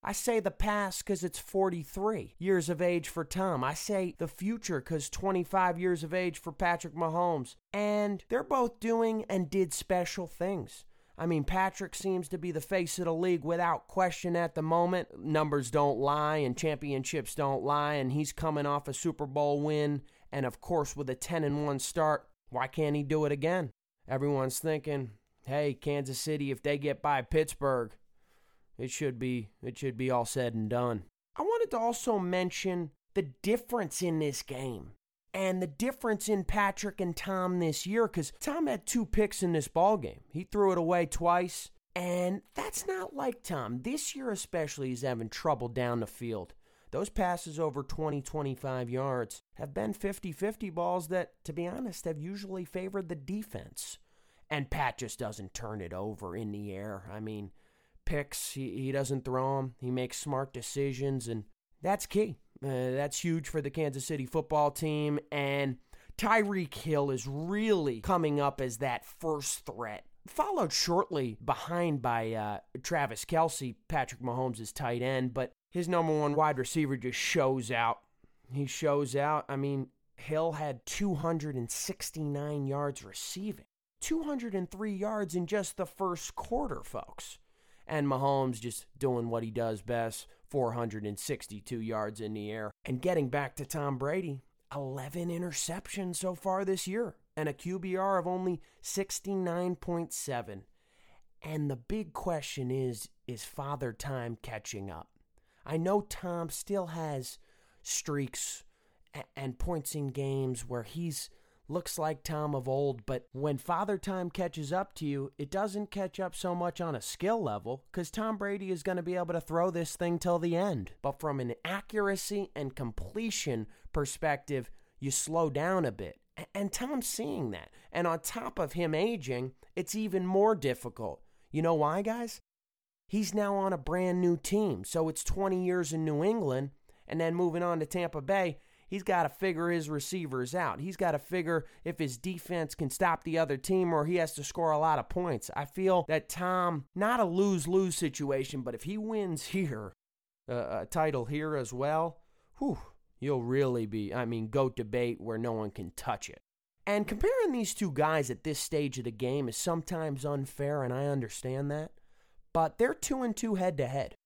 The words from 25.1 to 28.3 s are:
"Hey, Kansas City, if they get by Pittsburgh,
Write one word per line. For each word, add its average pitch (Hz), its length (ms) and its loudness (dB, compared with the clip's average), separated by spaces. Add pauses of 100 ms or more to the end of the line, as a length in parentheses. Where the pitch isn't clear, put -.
"Hey, 143 320 0
Kansas 143 440 -2
City, 147 320 -2
if 131 120 -4
they 143 160 2
get 143 240 -2
by 143 180 4
Pittsburgh, 131 720 2 (880)